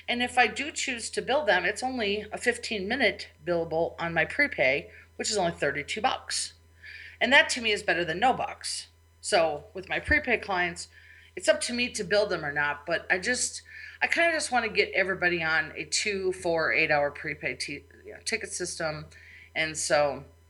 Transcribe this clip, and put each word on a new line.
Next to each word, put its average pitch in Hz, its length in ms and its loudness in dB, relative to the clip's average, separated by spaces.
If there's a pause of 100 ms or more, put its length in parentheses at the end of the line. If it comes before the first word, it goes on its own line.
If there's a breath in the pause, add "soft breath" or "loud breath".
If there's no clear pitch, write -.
And 240 160 0
if 247 140 0
I 240 100 8
do 277 240 -4
choose 240 400 -4
to 202 120 -4
bill 254 220 2
them, 180 200 4
it's 214 180 0
only 214 500 -2
a - 40 -8
fifteen 220 500 -2
minute 226 420 0 (180)
billable 165 520 0
on 170 140 -4
my 160 140 4
prepay, 151 640 0 (260 loud breath)
which 240 140 -4
is 208 80 0
only 170 140 2
thirty-two 147 500 -2
bucks. - 500 -2 (680 loud breath)
And 233 140 2
that 311 180 8
to 247 120 -4
me 220 100 2
is 202 100 -2
better 170 220 2
than 160 140 -2
no 240 160 6
bucks. - 540 -6 (320)
So 160 520 2
with 185 160 -12
my 160 120 -2
prepaid 277 420 2
clients, 175 460 -2 (460 loud breath)
it's 185 140 -2
up 277 140 6
to 233 100 -4
me 240 180 -2
to 208 140 -6
bill 202 220 4
them 160 180 -4
or 143 80 -4
not, 147 320 -2
but 165 240 -2
I 185 100 2
just, 240 440 -2 (400 loud breath)
I 254 40 2
kinda 339 260 4
just 302 200 -2
wanna 233 160 2
get 190 240 2
everybody 175 500 2
on 160 340 0
a 151 80 -6
two, 190 480 -2
four, 165 400 0
eight 156 180 4
hour 147 200 4
prepaid 147 500 -8
t-, 143 240 -8 (200)
you 104 80 -16
know, - 120 -16
ticket 202 280 -4
system. 156 540 -4 (500 loud breath)
And 156 220 -2
so 147 460 2 (260)